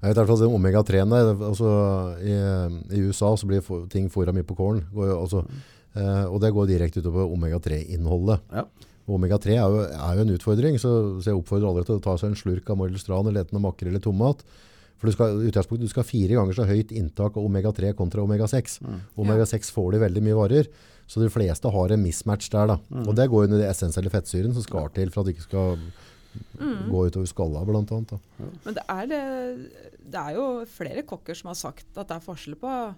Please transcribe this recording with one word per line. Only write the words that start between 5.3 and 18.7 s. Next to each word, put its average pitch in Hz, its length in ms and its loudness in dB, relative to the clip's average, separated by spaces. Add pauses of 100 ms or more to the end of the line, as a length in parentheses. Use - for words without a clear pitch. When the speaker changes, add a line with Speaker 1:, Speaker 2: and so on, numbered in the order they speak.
Speaker 2:
Mm. 104 140 -4
Speaker 1:
eh, 98 240 2
og 90 140 -2
det 110 100 4
går 101 160 2
direkte 87 320 0
utover 87 320 0
omega 85 260 -2
tre-innholdet. 85 840 0 (100)
Speaker 2:
Ja. - 140 -6 (420)
Speaker 1:
Og 101 80 -2
omega 92 240 2
tre 101 160 2
er 120 80 4
jo, 101 240 4
er 78 300 -2
jo 107 80 4
en 104 100 2
utfordring, 117 420 2
så, 123 120 0 (280)
så 95 140 0
jeg 98 80 2
oppfordrer 101 300 0
alle 87 180 0
til 110 80 2
å 92 80 -2
ta 98 160 0
seg 101 100 -2
en 101 80 -2
slurk 92 320 -4
av 101 80 0
Moilstran 95 480 -2
eller 101 160 0
eten 92 160 -4
av 101 60 0
makrell 92 260 -4
eller 95 140 -2
tomat. 110 400 0 (560)
For 113 80 2
du 101 80 2
skal, 107 240 2
i 113 80 2
utgangspunktet, 110 400 0
du - 60 -8
skal 123 100 0
ha - 60 -16
fire 104 260 2
ganger 95 240 2
så 104 80 2
høyt 107 240 2
inntak 104 480 -2
av 104 80 0
omega 98 240 0
tre 101 240 0
kontra 101 260 -2
omega 104 300 2
seks. - 320 -2